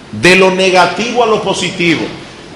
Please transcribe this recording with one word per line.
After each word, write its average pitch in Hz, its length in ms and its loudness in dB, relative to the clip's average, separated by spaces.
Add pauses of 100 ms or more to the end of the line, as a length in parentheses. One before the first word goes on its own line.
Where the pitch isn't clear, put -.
(120)
De 160 240 2
lo 185 140 4
negativo 185 720 0
a 226 40 2
lo 214 160 0
positivo. 175 600 -2 (540)